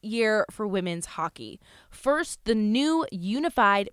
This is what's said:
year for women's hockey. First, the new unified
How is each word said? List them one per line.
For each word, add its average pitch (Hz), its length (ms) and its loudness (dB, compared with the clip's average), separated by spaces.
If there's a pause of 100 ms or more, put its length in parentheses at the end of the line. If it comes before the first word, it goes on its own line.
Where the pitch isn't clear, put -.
year 214 480 2
for 214 160 -6
women's 180 400 -4
hockey. 147 540 -8 (300)
First, 294 540 -2
the 226 100 2
new 269 580 2
unified 202 800 0